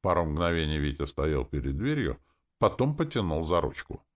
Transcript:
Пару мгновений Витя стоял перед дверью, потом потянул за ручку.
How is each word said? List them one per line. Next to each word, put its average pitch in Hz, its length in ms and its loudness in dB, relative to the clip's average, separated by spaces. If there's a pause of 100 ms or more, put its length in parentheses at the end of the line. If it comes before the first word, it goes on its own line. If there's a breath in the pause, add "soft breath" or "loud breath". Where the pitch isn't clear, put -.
Пару 87 240 2
мгновений 78 540 0
Витя 71 280 -2
стоял 73 380 0
перед 69 320 -4
дверью, 117 420 -2 (400)
потом 135 380 2
потянул 98 480 0
за 85 160 2
ручку. - 440 -6 (120)